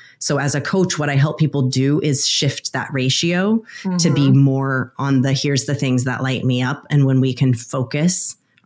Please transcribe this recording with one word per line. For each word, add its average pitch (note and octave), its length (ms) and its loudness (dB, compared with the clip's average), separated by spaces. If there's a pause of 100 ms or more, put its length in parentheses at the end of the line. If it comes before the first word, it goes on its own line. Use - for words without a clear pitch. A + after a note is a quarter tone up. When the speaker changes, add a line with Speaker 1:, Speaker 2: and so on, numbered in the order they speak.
(200)
Speaker 1:
So - 180 -2
as C#3 160 -2
a D3 80 -4
coach, F#3 380 0
what D3 100 -2
I C#3+ 60 0
help D3+ 240 2
people C#3+ 240 0
do C3+ 380 2
is C#3+ 260 0
shift - 460 -4
that C3+ 200 -6
ratio F3 680 0 (340)
to E3 160 2
be C#3 140 2
Speaker 2:
Mm-hmm. C3+ 100 6
Speaker 1:
more C3+ 600 2
on C#3 240 2
the, C3+ 100 0
"Here's C#3 320 -2
the D3 80 -4
things B2+ 300 0
that B2+ 180 -4
light C3 240 -2
me B2+ 160 0
up." C3 300 -4
And C#3+ 160 4
when C3 140 4
we C3 120 2
can B2+ 220 2
focus C#3+ 800 -2 (300)